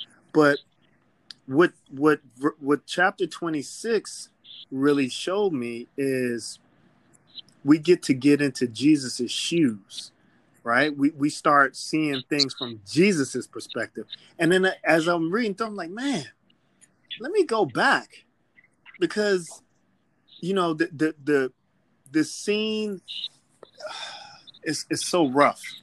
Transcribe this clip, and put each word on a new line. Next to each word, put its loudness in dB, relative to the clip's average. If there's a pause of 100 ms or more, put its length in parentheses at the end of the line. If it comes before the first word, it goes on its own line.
(320)
But 6 (880)
what, 4 (180)
what, 2 (400)
what 0
chapter 0
twenty-six -6 (420)
really 2
showed -2
me -6 (100)
is -4 (1040)
we 6
get 2
to 0
get 4
into -2
Jesus's 0
shoes, -2 (500)
right? 0
We, 2
we 0
start 4
seeing -4
things -2
from -10 (100)
Jesus's 2
perspective. -12 (320)
And 2
then 4 (140)
as 4
I'm 0
reading -2
through, -6
I'm -12
like, -10
"Man, -4 (960)
let -10
me 2
go 0
back," 0 (760)
because, -2 (800)
you -4
know, 0
the, 0
the, 0 (100)
the, 2 (580)
the 0
scene -4 (880)
<sighs> -18
is, -6
is -4
so 2
rough. 4 (200)